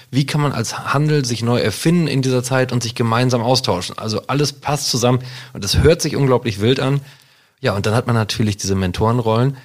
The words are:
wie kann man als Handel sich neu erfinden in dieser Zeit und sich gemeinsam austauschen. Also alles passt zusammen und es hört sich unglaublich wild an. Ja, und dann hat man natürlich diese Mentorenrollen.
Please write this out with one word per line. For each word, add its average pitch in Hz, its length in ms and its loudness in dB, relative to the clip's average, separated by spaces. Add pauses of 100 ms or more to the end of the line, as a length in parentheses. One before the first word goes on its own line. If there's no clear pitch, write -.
(100)
wie 135 140 0
kann 147 160 -2
man 143 120 0
als 120 260 -6 (160)
Handel 147 300 2
sich 117 180 -4
neu 117 160 2
erfinden 165 480 2
in 135 160 0
dieser 127 200 0
Zeit 127 300 0
und 123 100 0
sich 117 120 -6
gemeinsam 120 480 2
austauschen. 113 560 0
Also 107 280 -4
alles 139 260 0
passt - 360 -4
zusammen 123 320 2 (320)
und 98 120 -10
es - 140 0
hört 160 220 6
sich 156 160 -4
unglaublich 123 440 2
wild 131 200 2
an. 139 200 0 (600)
Ja, 120 140 0
und 101 100 -2
dann 110 100 0
hat 117 120 0
man 117 100 2
natürlich 107 400 0
diese - 180 -2
Mentorenrollen. 113 920 0